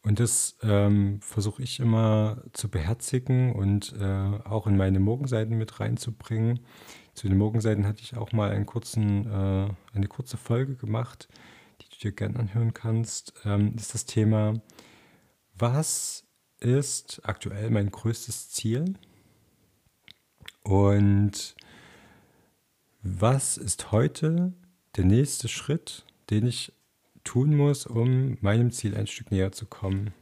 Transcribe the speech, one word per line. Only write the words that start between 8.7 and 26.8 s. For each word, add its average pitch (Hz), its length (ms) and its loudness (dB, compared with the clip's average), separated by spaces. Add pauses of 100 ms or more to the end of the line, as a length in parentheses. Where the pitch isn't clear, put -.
äh, 98 420 0 (260)
eine 98 120 0
kurze - 300 -10
Folge 131 400 -2
gemacht, 117 520 -6 (540)
die - 80 -20
du - 120 -20
dir 101 100 -4
gern 101 240 -6
anhören 113 360 0
kannst, - 600 -4 (120)
ähm, 104 320 2
ist - 180 -10
das - 120 -8
Thema, 107 480 2 (1040)
„Was - 680 -2 (360)
ist - 640 -2
aktuell 104 460 -6
mein 101 200 2
größtes - 600 -6
Ziel? 143 440 -2 (1700)
Und 101 960 4 (1500)
was 107 540 0
ist - 360 -8
heute 156 600 2 (440)
der 92 80 2
nächste 117 440 4
Schritt, - 560 -6 (260)
den 107 160 2
ich - 260 -6 (520)